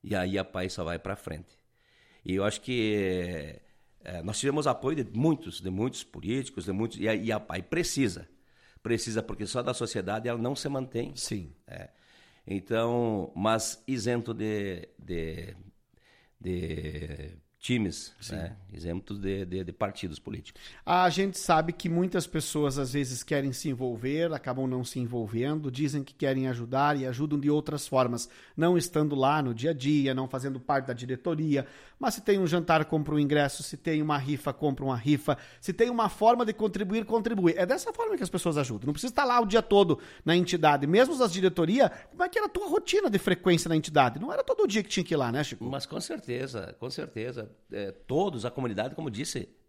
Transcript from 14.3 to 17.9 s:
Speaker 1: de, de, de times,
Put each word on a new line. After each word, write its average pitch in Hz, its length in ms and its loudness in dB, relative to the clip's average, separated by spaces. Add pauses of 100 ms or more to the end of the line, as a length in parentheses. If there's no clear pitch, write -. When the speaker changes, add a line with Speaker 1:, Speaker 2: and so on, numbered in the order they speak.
Speaker 1:
de, 101 540 -4 (100)
de, 85 580 -8 (840)
de 78 920 -6 (280)
times, 110 600 -2